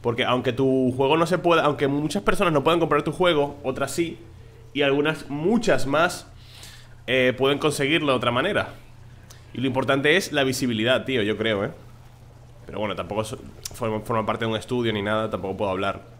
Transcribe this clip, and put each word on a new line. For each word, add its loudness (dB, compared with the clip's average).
Porque 0
aunque 0
tu 2
juego 2
no 2
se 0
pueda, 4
aunque 2
muchas -2
personas 2
no 4
puedan 4
comprar 2
tu -2
juego, 0
otras -4
sí, -4
y 0
algunas, 2
muchas 2
más, 0
eh, 2
pueden 2
conseguirlo 0
de 2
otra 0
manera. 0
Y -8
lo -2
importante 2
es -2
la 2
visibilidad, 0
tío, 0
yo 0
creo, 0
¿eh? -6
Pero -10
bueno, -4
tampoco -4
so-, -10
forma, -4
forma -2
parte -2
de 0
un -2
estudio -2
ni -2
nada, -2
tampoco -4
puedo -2
hablar. -4